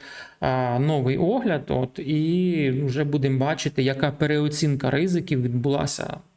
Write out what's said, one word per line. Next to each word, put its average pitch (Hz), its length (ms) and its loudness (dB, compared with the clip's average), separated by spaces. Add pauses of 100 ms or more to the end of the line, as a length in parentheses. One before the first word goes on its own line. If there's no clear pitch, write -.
(400)
е, 127 380 0
новий 139 380 2
огляд. 185 520 0
От, 131 300 -2
і 156 880 0
вже 135 180 0
будемо 143 340 2
бачити, 143 440 0
яка 135 280 0
переоцінка 147 800 0
ризиків 156 520 0
відбулася 135 720 -2 (200)